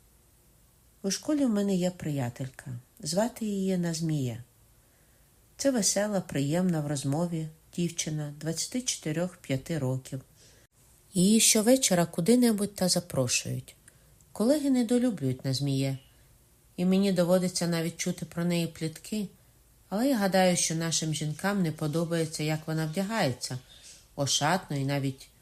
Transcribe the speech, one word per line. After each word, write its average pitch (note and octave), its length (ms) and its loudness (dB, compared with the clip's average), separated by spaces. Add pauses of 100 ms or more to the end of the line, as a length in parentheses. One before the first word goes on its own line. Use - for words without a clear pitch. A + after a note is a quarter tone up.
(1040)
У G3 80 0
школі C#4+ 340 0
в A#3+ 60 2
мене G3+ 240 2
є F3+ 160 2
приятелька. C#3 800 -6 (300)
Звати G#3+ 460 -2
її F#3+ 320 0
Назмія. D#3 640 -2 (1120)
Це C#4 140 2
весела, G#3 500 0
приємна D#3 600 0
в D3 60 -4
розмові D#3 640 -2 (280)
дівчина D#3 640 -4
двадцяти E3+ 420 -6
чотирьох-п'яти D#3+ 960 -4
років. C3 420 -4 (920)
Її G3+ 260 6
щовечора G#3+ 640 4
куди-небудь G#3 680 2
та F#3 140 0
запрошують. C3 880 -2 (560)
Колеги C#4 380 2
недолюблюють A#3 720 0
Назміє, C3+ 540 0 (800)
і F3+ 80 -2
мені F#3+ 280 4
доводиться F3+ 540 2
навіть E3 300 -2
чути F3+ 300 -4
про E3+ 180 -6
неї E3+ 220 0
плітки, E3 640 -6 (600)
але A3+ 200 0
я B3+ 100 2
гадаю, F#3 380 4
що - 180 -2
нашим D#3+ 400 0
жінкам F3+ 480 -2
не D#3 100 2
подобається, D#3+ 720 -2
як D#3 240 -2
вона D#3+ 200 -2
вдягається, E3 720 -2 (580)
ошатно D3 600 0
і C#3 80 -2
навіть C#3 440 -2 (140)